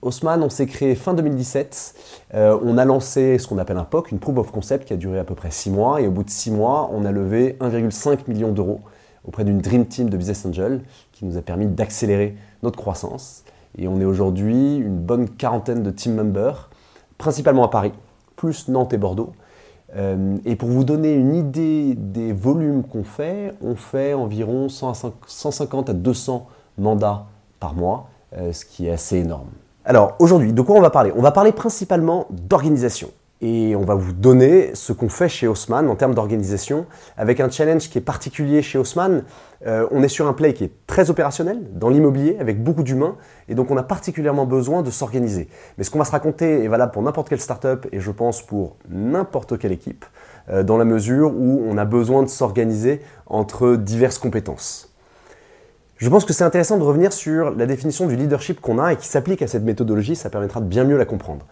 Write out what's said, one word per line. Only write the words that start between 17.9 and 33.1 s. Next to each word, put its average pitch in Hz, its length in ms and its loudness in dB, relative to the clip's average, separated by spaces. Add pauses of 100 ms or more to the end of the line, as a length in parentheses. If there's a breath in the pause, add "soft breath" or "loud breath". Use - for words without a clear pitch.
plus - 340 -6
Nantes 127 240 0
et 113 40 0
Bordeaux. 101 360 -4 (600 soft breath)
Euh, 98 500 -2
et 117 100 -2
pour 120 140 -4
vous 127 140 2
donner 151 300 0
une 139 220 2
idée 151 580 -2
des 110 400 -6
volumes 139 480 0
qu'on 117 220 -6
fait, 190 580 -8
on 117 140 -4
fait 139 400 -4
environ 117 520 -4
cent 135 220 -8
à 117 60 -6
cinq, - 180 -10 (140)
cent - 240 -8
cinquante 139 400 -4
à - 20 -2
deux 101 220 0
cents 123 320 -6 (320 soft breath)
mandats 104 480 0 (320)
par 76 160 -8
mois, 95 340 -4 (260 soft breath)
euh, 87 160 -6
ce - 140 -12
qui - 220 -8
est 85 40 -2
assez 85 260 -2
énorme. 80 320 -4 (360)
Alors 110 320 6
aujourd'hui, 170 360 6
de 120 100 4
quoi 202 120 6
on 208 60 8
va 165 80 8
parler ? 113 260 4
On 117 60 0
va 143 100 6
parler 208 200 6
principalement 180 800 0
d'organisation. 123 800 0 (340)